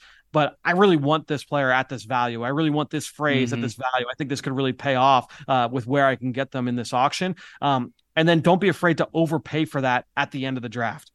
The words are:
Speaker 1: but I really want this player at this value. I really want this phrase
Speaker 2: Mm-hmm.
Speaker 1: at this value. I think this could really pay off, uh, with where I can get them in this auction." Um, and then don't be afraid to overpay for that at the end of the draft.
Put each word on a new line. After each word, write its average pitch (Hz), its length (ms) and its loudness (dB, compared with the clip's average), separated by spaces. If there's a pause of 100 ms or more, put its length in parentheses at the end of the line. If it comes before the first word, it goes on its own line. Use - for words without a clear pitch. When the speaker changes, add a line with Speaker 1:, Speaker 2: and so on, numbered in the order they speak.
(340)
Speaker 1:
but 151 320 2
I 165 60 2
really 180 260 6
want 147 280 0
this 147 200 -6
player 139 260 0
at 127 160 2
this 120 160 -10
value. 120 400 -2
I 120 60 -4
really 156 200 0
want 147 200 -2
this - 180 -6
phrase 135 440 0
Speaker 2:
Mm-hmm. 120 80 -4
Speaker 1:
at - 20 -4
this 117 140 -6
value. 127 360 -4
I - 60 -14
think 143 120 -6
this 135 120 -4
could 135 120 -6
really 131 200 -2
pay 131 220 -2
off, 127 320 4 (200)
uh, 127 240 2
with 123 160 -6
where 139 180 2
I 131 120 2
can 127 160 -6
get 131 180 -6
them 123 160 -4
in 123 80 -2
this 117 160 -6
auction." 147 460 0 (240)
Um, 135 320 0 (240)
and 160 100 4
then 170 140 4
don't 170 180 4
be 202 80 0
afraid 170 300 0
to - 160 0
overpay 156 520 -2
for 151 140 -6
that 127 260 0 (120)
at 139 140 -2
the 131 140 -6
end 131 120 -4
of 117 60 -8
the 123 60 -10
draft. 117 460 -6